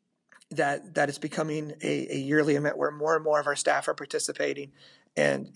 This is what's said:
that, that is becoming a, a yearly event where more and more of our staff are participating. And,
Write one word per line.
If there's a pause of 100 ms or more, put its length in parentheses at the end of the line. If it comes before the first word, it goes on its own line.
(500)
that,
that
is
becoming (100)
a,
a
yearly
event
where
more
and
more
of
our
staff
are
participating. (440)
And,